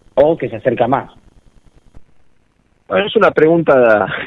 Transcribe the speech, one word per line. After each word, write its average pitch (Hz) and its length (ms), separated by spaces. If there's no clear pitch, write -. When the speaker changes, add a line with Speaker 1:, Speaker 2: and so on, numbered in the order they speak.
Speaker 1:
¿O 151 200
que 123 140
se 117 60
acerca 113 320
más? 127 240
Speaker 2:
Bueno, 190 180
es 208 100
una 190 140
pregunta, 143 760